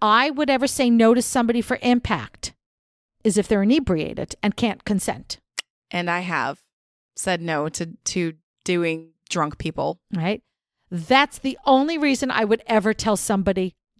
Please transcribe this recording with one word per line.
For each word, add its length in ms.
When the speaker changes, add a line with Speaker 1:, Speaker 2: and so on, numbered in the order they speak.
Speaker 1:
I 280
would 220
ever 160
say 240
no 240
to 80
somebody 380
for 200
impact 720
is 140
if 100
they're 160
inebriated 800
and 140
can't 300
consent. 540
Speaker 2:
And 180
I 120
have 400
said 260
no 280
to, 180
to 280
doing 460
drunk 280
people. 420
Speaker 1:
Right. 260
That's 480
the 280
only 320
reason 340
I 140
would 200
ever 280
tell 240
somebody 580